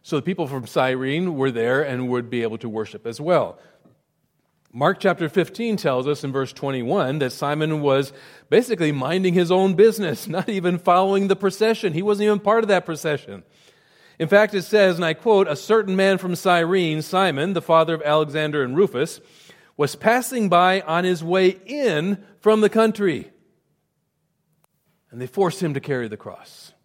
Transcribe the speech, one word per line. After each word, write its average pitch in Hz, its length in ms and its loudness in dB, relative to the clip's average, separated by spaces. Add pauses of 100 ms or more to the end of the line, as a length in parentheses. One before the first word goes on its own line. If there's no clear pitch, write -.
So - 100 -8
the 143 80 -2
people 175 240 -4
from 131 220 -10
Cyrene 139 680 -2
were 135 160 0
there 120 320 0
and 127 260 -4
would 120 220 -4
be 120 140 -4
able 113 140 -4
to 123 100 -10
worship 107 400 -10
as 117 120 -10
well. 147 380 0 (1120)
Mark 156 280 0
chapter 175 280 0
fifteen 208 480 -2
tells 131 300 -2
us 143 160 -4
in 139 80 -6
verse 131 220 -4
twenty-one 135 680 -4
that 127 140 -2
Simon 151 500 -2
was 139 300 2 (360)
basically 190 440 2
minding 170 420 0
his 175 160 2
own 190 240 2
business, 202 540 2
<laughs> 160 80 -6
not 185 120 -6
even 180 300 -2
following 196 480 2
the 190 80 2
procession. 202 580 -2
He 165 100 -4
wasn't 208 240 0
even 208 120 2
part 214 240 2
of 208 60 0
that 185 180 2
procession. 143 560 -6 (760)
In 160 100 -4
fact, 208 240 4
it 190 100 -2
says, 190 340 4
and 175 80 -2
I 160 100 0
quote, 196 340 4
"A 147 80 -2
certain 202 400 0
man 190 220 2
from 180 180 -6
Cyrene, 170 640 0
Simon, 180 500 0
the 170 100 -4
father 165 320 2
of 156 80 -6
Alexander 151 600 0
and 127 140 -4
Rufus, 160 440 0 (560)
was 143 200 -2
passing 240 520 0
by 185 340 4
on 165 220 -2
his 175 200 -2
way 190 420 2
in 202 560 -2 (160)
from 214 220 2
the 208 80 6
country. 208 600 0 (1800)
And 117 100 -14
they 127 60 -8
forced 180 360 -2
him 151 120 -2
to 135 60 -6
carry 127 260 -4
the 107 100 -10
cross." - 560 -20 (120)